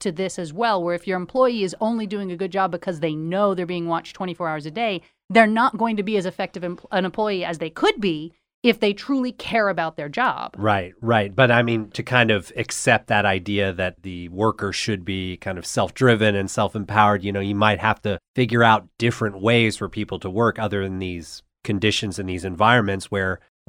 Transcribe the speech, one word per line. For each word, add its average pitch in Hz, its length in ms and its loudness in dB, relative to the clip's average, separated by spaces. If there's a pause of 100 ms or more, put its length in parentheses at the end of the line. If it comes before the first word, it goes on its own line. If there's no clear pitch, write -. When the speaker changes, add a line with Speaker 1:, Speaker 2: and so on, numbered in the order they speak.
Speaker 1:
to 190 120 -2
this 180 260 -4
as 165 140 -8
well, 202 300 0
where 175 120 0
if 175 120 -6
your 185 100 -2
employee 233 460 2
is 180 180 -2
only 220 260 0
doing 196 240 -6
a 175 60 -6
good 185 160 -4
job 190 180 2
because 175 300 -6
they 156 140 0
know 185 400 0
they're 180 120 -2
being 170 220 -4
watched 165 280 -4
twenty-four 180 320 -6
hours 156 180 -6
a 190 40 -8
day, 220 320 -4 (280)
they're 214 160 6
not 220 320 2
going 226 180 0
to 208 60 -2
be 208 140 0
as 180 100 0
effective 180 380 -6
em-, 175 140 -6 (120)
an 190 140 0
employee 190 400 -2
as 165 140 -4
they 160 120 -6
could 403 300 0
be 165 320 -2 (300)
if 240 180 4
they 208 120 4
truly 254 400 -2
care 220 360 -2
about 165 280 -2
their 147 120 -8
job. 147 500 -2
Speaker 2:
Right, 98 420 0
right. 110 340 2
But 123 180 6
I 120 100 6
mean, 113 280 -2
to - 120 -8
kind 120 300 4
of 98 240 0
accept - 500 0
that 104 180 2
idea 98 480 0
that 90 300 -4
the 87 280 -10
worker 101 420 0
should 98 320 -4
be 92 320 -6
kind 95 200 -8
of 98 80 -12
self-driven 110 680 2
and 95 160 -2
self-empowered, 104 720 2
you 101 100 -4
know, 98 80 -2
you 101 140 -2
might 104 240 4
have 110 240 0
to 101 160 -2 (160)
figure 120 300 4
out 107 240 6 (100)
different 110 420 -2
ways 113 360 4
for 98 120 -6
people 95 300 -6
to 98 120 -8
work 110 280 0
other 101 240 -2
than 95 160 -4
these 90 440 -8 (200)
conditions 101 560 0
and 95 100 -6
these 90 160 -6
environments 98 680 2
where 95 280 -2 (300)